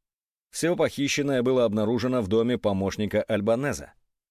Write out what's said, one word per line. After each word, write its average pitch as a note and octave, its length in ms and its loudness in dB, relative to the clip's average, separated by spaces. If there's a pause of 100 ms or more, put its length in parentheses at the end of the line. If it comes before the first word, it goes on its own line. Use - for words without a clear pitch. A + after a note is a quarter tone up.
(500)
Всё E3+ 260 -2
похищенное C#3 680 0
было B2+ 220 2
обнаружено A2+ 580 0
в F#2 60 -4
доме A2+ 280 2
помощника G2+ 680 0
Альбанезе. A2+ 680 -2 (380)